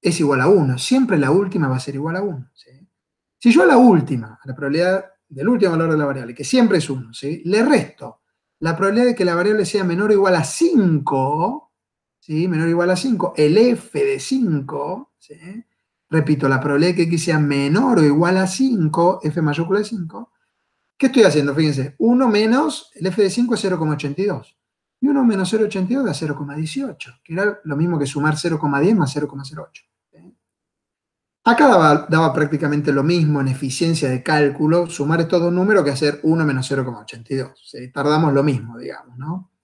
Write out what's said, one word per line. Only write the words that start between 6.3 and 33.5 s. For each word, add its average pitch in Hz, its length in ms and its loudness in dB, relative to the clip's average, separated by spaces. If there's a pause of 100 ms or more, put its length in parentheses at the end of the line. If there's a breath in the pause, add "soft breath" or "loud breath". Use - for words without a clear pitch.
que 143 100 -10
siempre 226 340 2
es 151 120 -4
uno, 120 220 -10
¿sí? 147 320 -8
Le 208 200 2
resto 214 560 -2 (380)
la 160 180 -2
probabilidad 208 300 2
de 240 80 0
que 214 100 -2
la 175 100 0
variable 202 300 0
sea 196 200 -4
menor 180 260 0
o 214 40 4
igual 196 200 4
a 165 100 0
cinco, 165 1300 0 (460)
¿sí? 160 300 -4
Menor 160 180 -2
o 165 40 0
igual 175 200 0
a 185 60 2
cinco, 190 400 -2
el 151 200 4
f 226 480 2
de 135 140 -2
cinco, 160 1000 -4
¿sí? - 180 -20 (760)
Repito, 143 380 0
la 135 120 0
probabilidad 147 300 0
de 175 60 -2
que 180 60 0
X 165 220 -2
sea 156 140 0
menor 151 640 2
o 151 40 6
igual 165 340 2
a 190 80 0
cinco, 185 760 0
f 170 180 -4
mayúscula 165 380 -2
de 214 60 -2
cinco. 202 480 -12 (680)
¿Qué 269 80 2
estoy 254 160 4
haciendo? 143 320 2
Fíjense, 143 440 -2
uno 247 300 2
menos 226 680 0
el 165 120 -6
f 190 160 0
de 196 80 2
cinco 240 240 0
es - 60 -4
cero 180 180 -2
coma 156 160 -2
ochenta 147 260 -6
y 196 60 -2
dos. 143 320 -8 (420)
Y 262 80 0
uno 277 160 2
menos 196 240 2
cero 220 120 0
coma 208 80 0
ochenta 185 240 -4
y 254 40 -2
dos 277 80 -2
da 190 80 -2
cero 147 240 -6
coma 143 200 -10
dieciocho, 180 560 -8 (120)
que - 80 -14
era 196 320 -4
lo 147 120 -6
mismo 165 220 -2
que 143 60 -2
sumar 151 320 -2
cero 160 220 -4
coma 143 220 -2
diez 190 140 2
más 156 160 0
cero 147 160 -4
coma 139 200 -12
cero 151 240 -16
ocho, - 140 -20 (280)
¿sí? 170 240 -20 (1080)
Acá 240 240 4
daba, 156 420 4
daba 160 240 2
prácticamente 147 580 -2
lo 139 100 0
mismo 151 380 2
en 135 80 -2
eficiencia 139 640 -2